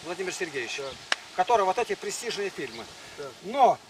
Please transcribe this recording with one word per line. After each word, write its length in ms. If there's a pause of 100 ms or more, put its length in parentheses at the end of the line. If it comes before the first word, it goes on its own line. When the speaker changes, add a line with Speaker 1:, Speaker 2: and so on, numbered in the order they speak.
Speaker 1:
Владимир 280
Сергеевич, 440
Speaker 2:
Так. 160 (420)
Speaker 1:
который 300
вот 120
эти 180
престижные 540
фильмы. 360 (320)
Speaker 2:
Так. 140 (120)
Speaker 1:
Но 340 (120)